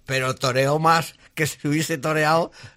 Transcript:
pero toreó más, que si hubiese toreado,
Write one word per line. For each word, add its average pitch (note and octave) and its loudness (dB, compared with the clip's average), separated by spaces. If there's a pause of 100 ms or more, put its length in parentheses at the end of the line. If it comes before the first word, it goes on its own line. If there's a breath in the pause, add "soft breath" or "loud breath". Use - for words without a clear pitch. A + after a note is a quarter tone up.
pero C3 -2
toreó C3+ 0
más, D#3+ 2 (200 loud breath)
que D#3 -2
si - -6
hubiese D#3 -2
toreado, D#3 0 (240 loud breath)